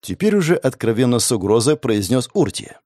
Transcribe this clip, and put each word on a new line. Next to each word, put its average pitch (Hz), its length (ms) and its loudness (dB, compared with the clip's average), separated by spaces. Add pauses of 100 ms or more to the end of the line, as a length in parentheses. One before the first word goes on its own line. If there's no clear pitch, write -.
Теперь 202 340 -2
уже 175 200 2
откровенно 120 640 0
с - 120 -2
угрозой 113 440 2
произнёс 113 580 -2
Урти. - 420 -4 (100)